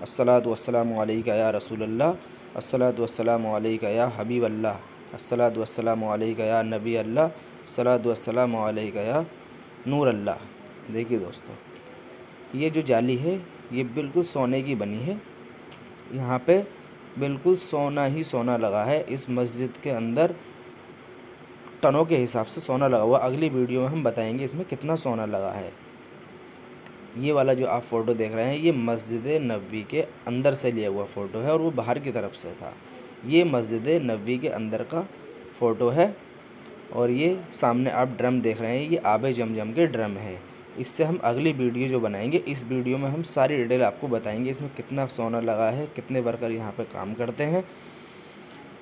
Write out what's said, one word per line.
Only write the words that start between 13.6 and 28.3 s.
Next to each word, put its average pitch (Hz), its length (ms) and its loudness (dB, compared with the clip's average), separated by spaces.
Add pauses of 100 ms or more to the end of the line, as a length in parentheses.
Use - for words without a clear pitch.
ये 127 140 0
बिल्कुल 143 380 0
सोने 135 380 0
की 139 140 -2
बनी 104 240 -2
है। 190 200 -4 (840)
यहाँ 127 340 -2
पे 165 160 6 (640)
बिल्कुल 139 380 2
सोना 143 500 0
ही 147 180 0
सोना 123 320 0
लगा 104 280 2
है। 143 200 2
इस 131 260 -6
मस्जिद 123 520 -2
के 147 80 -4
अंदर 123 440 2 (1500)
टनों 151 220 6
के 165 120 4
हिसाब 120 300 0
से - 140 -8
सोना 135 280 2
लगा 120 140 4
हुआ। 120 180 6
अगली 135 280 0
वीडियो 127 320 0
में 131 80 2
हम 156 160 -2
बताएंगे 120 400 0
इसमें 139 200 -6
कितना 147 320 -2
सोना 117 300 -2
लगा 98 240 -2
है। 92 220 -8 (1500)
ये 139 140 0
वाला 135 220 6
जो 127 120 2
आप 120 160 0
फ़ोटो 117 320 2
देख 110 200 0